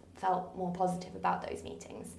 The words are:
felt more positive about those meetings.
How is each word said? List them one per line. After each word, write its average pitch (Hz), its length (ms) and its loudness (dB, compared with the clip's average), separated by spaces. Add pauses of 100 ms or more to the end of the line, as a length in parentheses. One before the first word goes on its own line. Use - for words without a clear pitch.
(160)
felt 185 400 2
more 180 160 0
positive 180 440 2
about - 320 2
those - 140 -4
meetings. - 560 -10